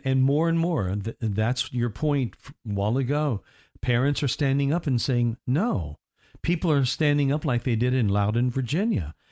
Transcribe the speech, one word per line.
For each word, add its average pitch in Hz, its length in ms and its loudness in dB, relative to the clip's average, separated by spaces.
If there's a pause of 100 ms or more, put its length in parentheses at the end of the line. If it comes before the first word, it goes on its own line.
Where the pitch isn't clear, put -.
and 131 180 2
more 147 240 2
and 165 120 2
more, 127 360 0
th-, 104 240 -6
that's 110 540 -2
your 120 160 0
point 139 500 -2
f-, - 140 -18 (160)
a 101 40 -2
while 101 240 0
ago. 139 440 -2 (400)
Parents 131 420 0
are 139 40 2
standing 139 460 0
up 170 140 -2
and 123 140 2
saying, 120 440 0
"No." 127 540 -2 (420)
People 170 300 0
are 139 140 4
standing 147 460 2
up 151 120 -2
like 123 200 0
they 120 120 0
did 123 180 0
in 123 140 2
Loudoun, 107 440 2
Virginia. 131 640 -2 (160)